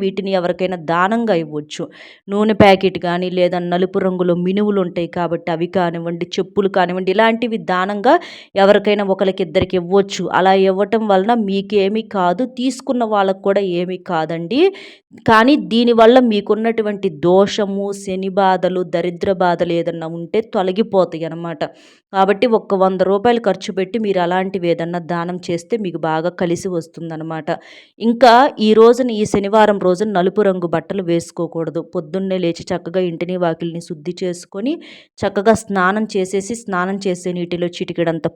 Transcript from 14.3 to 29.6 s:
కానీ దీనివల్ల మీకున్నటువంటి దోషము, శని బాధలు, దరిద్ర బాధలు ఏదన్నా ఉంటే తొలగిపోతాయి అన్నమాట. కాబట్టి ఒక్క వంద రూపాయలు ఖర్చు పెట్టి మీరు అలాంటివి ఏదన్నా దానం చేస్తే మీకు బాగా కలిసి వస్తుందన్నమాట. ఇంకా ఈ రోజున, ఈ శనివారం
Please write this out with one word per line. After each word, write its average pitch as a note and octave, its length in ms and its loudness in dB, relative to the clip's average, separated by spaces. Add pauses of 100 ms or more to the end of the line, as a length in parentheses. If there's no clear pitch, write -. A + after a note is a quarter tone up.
కానీ A3+ 240 6 (200)
దీనివల్ల A#3 440 6 (140)
మీకున్నటువంటి G#3 800 -2 (180)
దోషము, G3 580 2 (160)
శని F#3+ 380 -6
బాధలు, F#3 420 2 (140)
దరిద్ర F3 360 -2 (120)
బాధలు F3 380 0
ఏదన్నా E3 260 -6 (120)
ఉంటే E3+ 200 -4 (160)
తొలగిపోతాయి F#3 720 0
అన్నమాట. E3 340 -8 (520)
కాబట్టి G3 320 2 (120)
ఒక్క - 240 -4
వంద F#3+ 180 2 (100)
రూపాయలు A#3 360 2
ఖర్చు F#3+ 320 -4
పెట్టి F#3+ 260 -4
మీరు F#3+ 200 0
అలాంటివి F#3 480 -2
ఏదన్నా E3+ 280 -4 (120)
దానం F3 240 -4 (100)
చేస్తే E3+ 280 -6 (100)
మీకు E3 140 -6 (100)
బాగా D#3+ 220 -2 (100)
కలిసి F3 340 -2
వస్తుందన్నమాట. D#3+ 760 -8 (600)
ఇంకా A#3 240 6 (340)
ఈ - 20 4 (120)
రోజున, A#3+ 280 6 (120)
ఈ G#3+ 120 2
శనివారం G#3 540 4